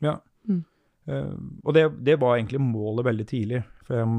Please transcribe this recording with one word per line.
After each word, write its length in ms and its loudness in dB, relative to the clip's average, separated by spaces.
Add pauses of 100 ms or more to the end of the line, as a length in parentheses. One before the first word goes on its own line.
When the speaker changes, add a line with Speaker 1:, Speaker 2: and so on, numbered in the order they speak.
Speaker 1:
Ja. 180 -2 (280)
Speaker 2:
Mm. 160 0 (440)
Speaker 1:
Eh, 260 -6 (300)
og 100 0
det, 300 4
det 160 4
var 160 4
egentlig 240 -2
målet 440 0
veldig 220 0
tidlig, 380 -2 (200)
for 100 -6
jeg, 120 0 (120)